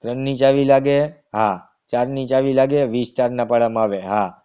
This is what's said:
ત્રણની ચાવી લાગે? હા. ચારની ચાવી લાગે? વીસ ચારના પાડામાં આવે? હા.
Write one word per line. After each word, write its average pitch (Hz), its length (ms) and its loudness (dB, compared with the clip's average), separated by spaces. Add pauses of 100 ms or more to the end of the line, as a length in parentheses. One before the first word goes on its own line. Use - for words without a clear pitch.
ત્રણની 131 380 -6
ચાવી 135 300 4
લાગે? 139 260 4 (360)
હા. 104 220 0 (340)
ચારની 127 380 -2
ચાવી 135 320 0
લાગે? 139 220 2 (120)
વીસ 120 240 -2
ચારના 123 340 -2
પાડામાં 113 340 0
આવે? 98 160 -4
હા. 95 280 -2 (160)